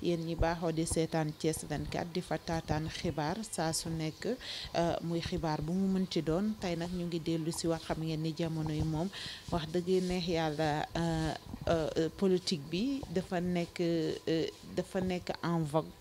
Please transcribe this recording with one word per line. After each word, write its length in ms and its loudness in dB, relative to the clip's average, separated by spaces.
yéen 240 2
ñi 80 -2
baaxoo 400 2
di 100 2
seetaan 540 2
Thiès 300 0
vingt-quatre, 440 -2
di 80 0
fa 160 -2
taataan 540 -2
xibaar 460 -2
saa 160 0
su 180 -2
nekk, 380 -4
euh, 200 4
muy 160 0
xibaar 400 -2
bu 80 -2
mu 240 2
mënti 260 2
doon. 380 2
Tey 160 0
nag 160 -4
ñu 160 -2
ngi 160 -2
dellu 320 0
si 120 -4
wax, 200 0
xam 160 -2
ngeen 180 0
ni 160 -2
jamono 380 0
yi 80 2
moom, 240 0
wax 200 0
dëgg 320 2
neex 240 0
yàlla, 580 2
euh, 360 2
euh, 460 2
politique 520 2
bi 380 0
dafa 320 -2
nekk, 400 0
euh, 680 2
dafa 240 -2
nekk 320 0
en 200 4
vogue. 380 0